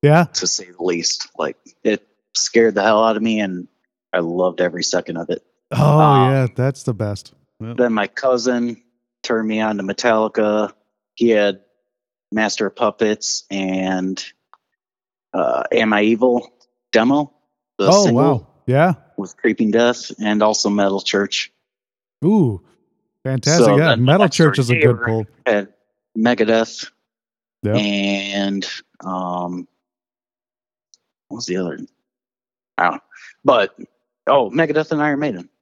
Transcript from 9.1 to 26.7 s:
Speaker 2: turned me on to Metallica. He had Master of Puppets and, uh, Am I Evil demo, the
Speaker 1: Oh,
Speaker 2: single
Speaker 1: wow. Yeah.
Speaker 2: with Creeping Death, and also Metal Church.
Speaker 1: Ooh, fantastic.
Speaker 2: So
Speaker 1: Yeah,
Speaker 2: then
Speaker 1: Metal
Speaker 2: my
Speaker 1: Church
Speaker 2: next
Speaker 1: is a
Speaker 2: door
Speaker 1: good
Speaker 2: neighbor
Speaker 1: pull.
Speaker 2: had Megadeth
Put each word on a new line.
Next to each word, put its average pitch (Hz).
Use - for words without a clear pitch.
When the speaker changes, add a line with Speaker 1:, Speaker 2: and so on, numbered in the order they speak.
Speaker 2:
turned 110
me 110
on 107
to 98
Metallica. 107
He 117
had 104
Master 107
of -
Puppets -
and, 95
uh, 65
Am 110
I 104
Evil 120
demo, 139
the 98
Speaker 1:
Oh, 202
Speaker 2:
single 131
Speaker 1:
wow. -
Yeah. 147
Speaker 2:
with -
Creeping 110
Death, 120
and 107
also 107
Metal 98
Church. -
Speaker 1:
Ooh, 156
fantastic. 135
Speaker 2:
So 104
Speaker 1:
Yeah, 151
Speaker 2:
then 117
Speaker 1:
Metal 180
Speaker 2:
my -
Speaker 1:
Church 156
Speaker 2:
next -
Speaker 1:
is 120
a 160
Speaker 2:
door 131
Speaker 1:
good 107
Speaker 2:
neighbor 113
Speaker 1:
pull. -
Speaker 2:
had 104
Megadeth 113